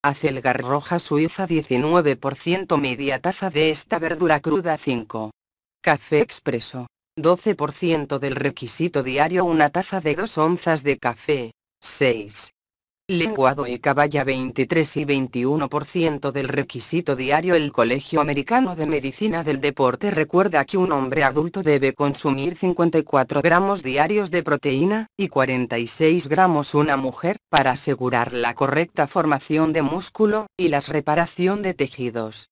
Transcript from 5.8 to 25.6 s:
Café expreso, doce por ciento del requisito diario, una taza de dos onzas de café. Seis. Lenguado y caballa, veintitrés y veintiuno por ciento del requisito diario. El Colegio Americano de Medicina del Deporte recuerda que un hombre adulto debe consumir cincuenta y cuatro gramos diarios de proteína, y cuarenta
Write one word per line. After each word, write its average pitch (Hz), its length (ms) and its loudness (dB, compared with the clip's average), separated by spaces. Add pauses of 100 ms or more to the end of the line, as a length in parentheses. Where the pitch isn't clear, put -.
Café 151 380 2
expreso, 123 680 -4 (300)
doce 175 400 2
por 147 160 -4
ciento 147 480 -2
del 131 160 -4
requisito 139 680 -2
diario, 151 420 2
una 160 260 4
taza 190 300 -4
de 151 140 0
dos 190 240 -4
onzas 160 460 0
de 139 140 0
café. 123 520 -4 (320)
Seis. 110 680 -2 (560)
Lenguado 143 600 2
y 123 100 -6
caballa, 147 460 2
veintitrés 131 720 -2
y 147 80 -4
veintiuno 135 640 0
por 147 160 -4
ciento 151 480 -2
del 135 160 -4
requisito 139 680 -4
diario. 147 400 2
El 151 160 2
Colegio 131 500 0
Americano 151 540 0
de 156 120 -4
Medicina 156 580 -2
del 139 160 -2
Deporte 139 500 0
recuerda 160 540 2
que - 120 -4
un 185 140 2
hombre 135 320 0
adulto 151 400 0
debe 139 320 2
consumir 143 600 -2
cincuenta 170 420 2
y 151 60 2
cuatro 139 380 0
gramos 180 420 2
diarios 156 480 0
de 175 100 0
proteína, 160 640 0 (100)
y 196 120 -2
cuarenta 127 500 0